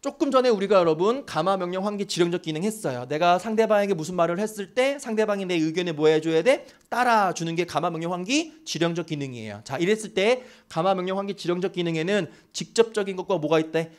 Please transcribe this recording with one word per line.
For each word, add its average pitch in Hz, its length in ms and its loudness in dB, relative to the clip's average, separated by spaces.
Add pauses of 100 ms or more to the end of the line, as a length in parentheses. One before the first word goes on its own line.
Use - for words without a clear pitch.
조금 277 300 -2
전에 254 200 4
우리가, 202 280 2
여러분, 180 460 2
가마 180 320 0
명령 185 300 -4
환기 208 200 -4
지령적 170 360 0
기능 156 200 -6
했어요. 151 460 -4
내가 175 300 2
상대방에게 214 560 2
무슨 165 220 -6
말을 170 220 2
했을 208 360 -6
때 269 240 0
상대방이 214 480 -2
내 180 80 -2
의견에 165 380 0
뭐 156 160 4
해줘야 160 340 4
돼? 247 240 2 (240)
따라주는 208 640 2
게 170 100 -2
가마 165 240 -2
명령 170 240 -4
환기 254 540 -4
지령적 170 400 -2
기능이에요. 120 580 -8
자, 135 140 -8
이랬을 208 340 0
때 233 320 2 (240)
가마 185 260 0
명령 185 240 -4
환기 196 180 -6
지령적 180 360 -2
기능에는 170 580 -2 (220)
직접적인 202 640 0
것과 185 220 -2
뭐가 151 220 2
있다? 160 240 -2 (140)